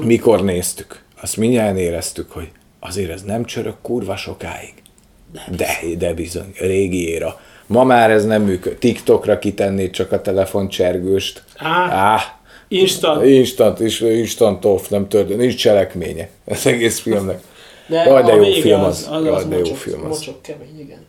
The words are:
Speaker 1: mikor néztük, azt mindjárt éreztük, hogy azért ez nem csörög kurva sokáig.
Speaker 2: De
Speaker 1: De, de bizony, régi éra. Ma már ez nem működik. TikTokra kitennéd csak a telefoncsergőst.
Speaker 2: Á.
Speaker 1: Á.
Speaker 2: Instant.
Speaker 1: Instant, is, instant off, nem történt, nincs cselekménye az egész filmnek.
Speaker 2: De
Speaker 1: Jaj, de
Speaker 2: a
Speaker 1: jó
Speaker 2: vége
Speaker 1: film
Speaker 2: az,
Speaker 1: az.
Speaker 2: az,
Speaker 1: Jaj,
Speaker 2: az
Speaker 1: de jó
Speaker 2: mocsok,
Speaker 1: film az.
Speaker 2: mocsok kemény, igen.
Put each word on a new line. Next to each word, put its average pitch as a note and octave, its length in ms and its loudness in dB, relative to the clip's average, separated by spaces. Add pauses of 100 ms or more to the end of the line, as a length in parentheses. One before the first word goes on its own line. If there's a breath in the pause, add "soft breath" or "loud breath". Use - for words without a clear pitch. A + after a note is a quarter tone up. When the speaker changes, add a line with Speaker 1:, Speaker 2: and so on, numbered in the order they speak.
Speaker 1:
mikor A2+ 400 4
néztük, - 580 -6 (180)
azt - 160 -8
mindjárt A2 420 0
éreztük, E2+ 540 -6
hogy D#2+ 160 -12 (320)
azért F#2 300 -8
ez E2 120 -12
nem G#2+ 220 -6
csörög A2 380 -8
kurva G2 340 -6
sokáig. - 560 -14 (600)
Speaker 2:
De - 120 -18 (120)
Speaker 1:
De, - 220 -4 (200)
de F2 160 -2
bizony, E2+ 440 -10
régi F#2 500 -2
éra. E2 320 -6 (280 loud breath)
Ma A#2+ 160 4
már A#2+ 260 6
ez G#2+ 140 4
nem G#2+ 180 2
működik. F#2 360 -2
TikTokra A2+ 600 2
kitennéd G2 520 -2
csak - 220 -4
a F#2+ 80 0
telefoncsergőst. F#2+ 1200 -2 (140)
Speaker 2:
Á. E3+ 340 -2
Speaker 1:
Á. G2+ 480 2 (300 soft breath)
Speaker 2:
Instant. F3+ 560 2
Speaker 1:
Instant, A#2+ 560 4
is, A2 200 -2
instant A2+ 640 0
off, G2 240 2
nem G2+ 200 -2
történt, G2+ 300 0
nincs B2 160 2
cselekménye F#2 760 0 (160)
az - 220 -6
egész A#2 320 0
filmnek. G2 420 -4 (460 loud breath)
Speaker 2:
De D#3+ 180 0
Speaker 1:
Jaj, B3 180 8
de - 100 6
Speaker 2:
a - 40 6
Speaker 1:
jó G#3 60 8
Speaker 2:
vége F#3 180 4
Speaker 1:
film G#2 200 4
Speaker 2:
az, F2+ 300 -2
Speaker 1:
az. - 60 -6
Speaker 2:
az, D#3+ 80 -2
Speaker 1:
Jaj, F#2+ 100 0
Speaker 2:
az F#2 120 -2
Speaker 1:
de D#2+ 80 -4
jó F2+ 60 0
Speaker 2:
mocsok, E2 160 -2
Speaker 1:
film - 280 -10
az. - 40 -8 (100)
Speaker 2:
mocsok - 240 -14
kemény, D3+ 380 -18
igen. - 180 -20 (100)